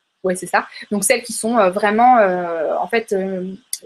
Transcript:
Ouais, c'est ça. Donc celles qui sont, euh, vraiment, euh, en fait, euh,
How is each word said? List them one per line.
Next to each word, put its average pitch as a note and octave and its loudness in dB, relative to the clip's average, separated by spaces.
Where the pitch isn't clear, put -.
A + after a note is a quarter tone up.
Ouais, F#3 -2
c'est F#3 -12
ça. G3+ -2
Donc G3+ -2
celles A#3+ 2
qui A3+ -12
sont, A3+ -2
euh, F#3+ 4
vraiment, A3 4
euh, F3 0
en - -4
fait, A3+ -4
euh, F#3+ -4